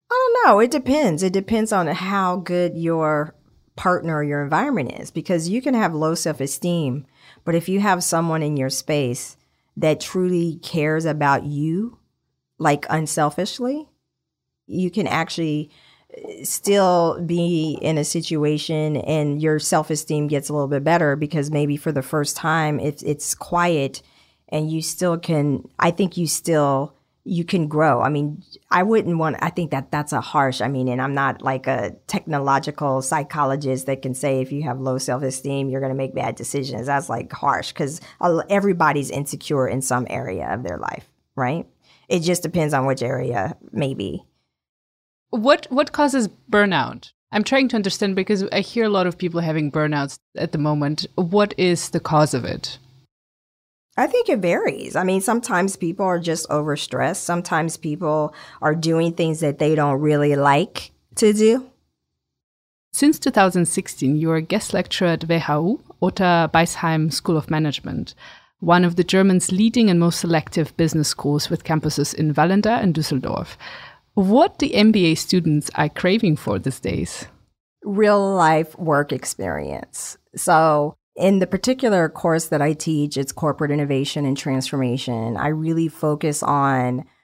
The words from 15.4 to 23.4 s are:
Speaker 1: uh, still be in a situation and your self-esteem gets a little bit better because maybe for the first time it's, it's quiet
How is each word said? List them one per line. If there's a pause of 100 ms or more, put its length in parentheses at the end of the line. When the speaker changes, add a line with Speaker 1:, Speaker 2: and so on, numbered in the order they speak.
Speaker 1:
uh,
still
be
in
a
situation
and
your
self-esteem
gets
a
little
bit
better
because
maybe
for
the
first
time
it's,
it's
quiet (480)